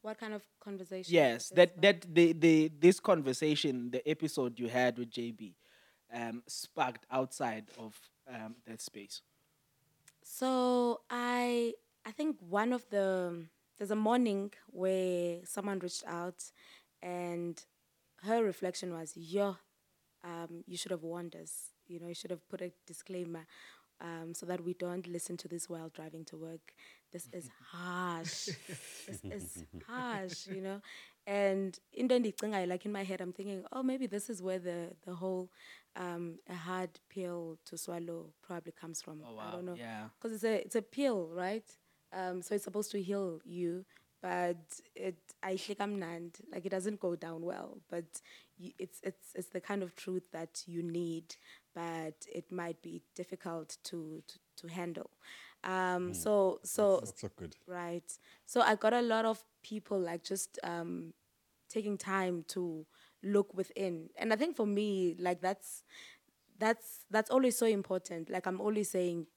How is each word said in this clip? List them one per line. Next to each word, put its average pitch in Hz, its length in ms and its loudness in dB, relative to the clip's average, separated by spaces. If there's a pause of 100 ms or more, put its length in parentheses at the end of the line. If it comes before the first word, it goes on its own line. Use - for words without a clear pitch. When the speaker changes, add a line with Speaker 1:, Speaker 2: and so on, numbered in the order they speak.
Speaker 1:
What 220 180 -8
kind 220 140 -6
of 202 100 -6 (200)
conversation? 185 500 -6
Speaker 2:
Yes, 127 360 8
Speaker 1:
This - 60 -12
Speaker 2:
that, 180 180 12
Speaker 1:
one? 165 80 0
Speaker 2:
that 180 340 6
the, 170 180 10
the, 156 460 8
this 175 200 10
conversation, 143 920 4
the 127 160 0
episode 147 520 0
you 120 80 0
had 123 300 4
with 120 120 -4
J 117 220 -4
B, 104 240 -12 (580)
um, 117 340 -6
sparked - 640 -4
outside 123 540 -2 (140)
of, 110 200 -12 (320)
um, 113 240 -10 (120)
that 110 140 -12
space. - 400 -12 (1000)
Speaker 1:
So 247 840 2
I, 240 640 2 (320)
I 226 60 -12
think 302 260 0 (100)
one 208 260 4
of 240 160 -2
the, 185 560 2 (320)
there's 208 140 -4
a 214 40 2
morning 214 560 4 (160)
where 180 760 2
someone 196 340 -4
reached 180 280 -6
out 175 360 -6 (580)
and 175 600 -4 (640)
her 226 200 4
reflection 185 500 -2
was, 165 220 -10
"Yo, 185 400 0 (680)
um, 170 440 -10
you 180 80 -10
should 180 160 -6
have 165 120 -2
warned 165 320 -8
us. - 340 -12 (180)
You 175 140 -12
know, 170 60 -10
you 175 60 -8
should 180 180 -8
have 170 180 -6
put 185 120 -8
a 180 120 -6 (120)
disclaimer, 170 600 -8 (560)
um, 165 320 -8
so - 140 -10
that 180 180 -2
we 180 80 0
don't 175 340 -4
listen 175 300 -4
to - 100 -12
this 170 220 -6
while 165 260 -8
driving 160 300 -12
to - 100 -14
work. 160 380 -12 (400)
This 175 180 -10
is 165 180 -10 (100)
Speaker 2:
<laughs> 123 120 -20
Speaker 1:
harsh. 175 760 -4 (580)
This - 160 -10
is 92 400 -10 (240)
harsh, 226 600 -6
you 190 120 -6
know?" 190 220 -6 (440)
And 196 540 2 (140)
into 247 220 4
endiyicingayo, 214 520 2
like, 180 180 -2
in 208 60 -2
my 196 140 -4
head, 185 160 -6
I'm 180 100 -6
thinking, 196 400 -8
"Oh, 262 100 -4
maybe 262 260 0
this 202 220 -4
is 202 120 -6
where 185 180 -2
the, 175 300 -4 (160)
the 180 80 -8
whole, 185 360 -2 (460)
um, 175 440 -6 (100)
a 185 60 -8
hard 180 340 -4 (200)
pill 175 540 -6
to - 140 -14
swallow 170 480 -8 (160)
probably 165 320 -10
comes 165 280 -12
from." 156 240 -14
Speaker 2:
Oh, 113 120 -14
Speaker 1:
I 107 80 -10
Speaker 2:
wow. 107 60 -8
Speaker 1:
don't 180 160 -8
know. 180 100 -6
Speaker 2:
Yeah. 113 320 -8 (100)
Speaker 1:
'Cause 226 140 -6
it's 202 100 -6
a, 220 120 4 (100)
it's 208 100 -10
a 226 60 4
pill, 214 520 0
right? 190 300 -2 (480)
Um, 185 300 -4
so 208 140 -2
it's 202 100 0
supposed 208 260 -4
to 202 100 -2
heal 185 440 -2
you, 175 400 -2 (340)
but 180 380 0 (380)
it, 185 200 -4 (300)
ayihle 190 320 -4
kamnandi. 170 640 -4 (100)
Like, 175 140 -8
it 190 40 -2
doesn't 190 300 -2
go 175 160 0
down 165 280 -8
well, - 340 -6 (100)
but 170 180 -6 (540)
y-, 180 200 -12
it's, 185 240 -10
it's, - 320 -8
it's 185 140 -8
the 180 120 -4
kind 202 220 -4
of 175 120 -10
truth 185 360 -4
that 165 340 -10
you 170 160 -6
need, 170 540 -4 (400)
but 165 400 -6 (180)
it - 180 -8
might 170 300 -6
be 170 220 -12 (100)
difficult 170 680 -10
to, 160 440 -10
to, - 120 -20 (280)
to 165 60 -10
handle. 175 380 -6 (520)
Um, 180 500 0
Speaker 3:
Mm. - 20 -4
Speaker 1:
so, 196 480 6
so 196 340 6
Speaker 3:
That's, - 140 -4
that's - 120 -12
not 98 120 -8
good. - 200 -10 (120)
Speaker 1:
Right. 175 440 -6 (360)
So - 140 4
I 214 120 8
got 214 200 4
a 240 100 4
lot 226 220 4
of 220 180 0 (180)
people, 208 380 -4
like, 170 240 -2
just, - 400 -4
um, 170 500 -4 (560)
taking 208 260 -2
time 185 520 0
to 165 400 -4 (340)
look 202 320 4
within. 185 640 -4
And 226 160 2
I - 20 6
think 285 200 0
for 226 100 2
me, 202 540 2
like, 180 220 0
that's, - 420 -4 (720)
that's, - 540 0
that's 214 180 4
always 254 260 8
so 233 120 4
important. 185 640 0
Like, 185 160 -2
I'm 185 120 -2
always 208 300 2
saying 175 480 0